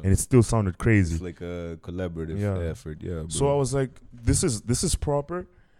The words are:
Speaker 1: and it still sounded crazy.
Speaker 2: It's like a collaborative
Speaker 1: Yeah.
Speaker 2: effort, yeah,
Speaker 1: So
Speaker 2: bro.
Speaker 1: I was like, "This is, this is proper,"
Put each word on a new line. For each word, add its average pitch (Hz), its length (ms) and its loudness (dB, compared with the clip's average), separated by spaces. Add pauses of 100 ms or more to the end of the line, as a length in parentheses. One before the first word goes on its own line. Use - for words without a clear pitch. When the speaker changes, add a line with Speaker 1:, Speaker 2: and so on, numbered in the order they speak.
Speaker 1:
and 95 80 4
it 95 60 6
still 123 240 6
sounded 104 360 0
crazy. 98 380 4
Speaker 2:
It's 82 60 -4
like 87 200 -12
a 87 400 -8
collaborative 85 560 -8
Speaker 1:
Yeah. 101 200 -2 (120)
Speaker 2:
effort, 78 320 -12
yeah, 82 260 -8
Speaker 1:
So 80 180 -4
Speaker 2:
bro. 143 100 2
Speaker 1:
I - 20 0
was 131 160 0
like, 135 260 -4 (120)
"This - 320 0
is, 117 180 -2
this 120 220 -2
is 165 100 0
proper," 151 520 -4 (340)